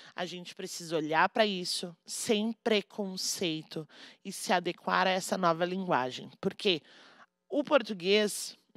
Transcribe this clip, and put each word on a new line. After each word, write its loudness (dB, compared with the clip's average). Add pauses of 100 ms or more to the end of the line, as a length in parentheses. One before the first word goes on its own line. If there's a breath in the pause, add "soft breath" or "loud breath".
(140 loud breath)
A -4
gente -12
precisa -8
olhar 4
pra 4
isso -4
sem 0 (100)
preconceito -2 (340 loud breath)
e -12
se -4
adequar 2
a 4
essa 0
nova 4
linguagem. -2 (120)
Porque 0 (680 loud breath)
o -2
português 0 (220)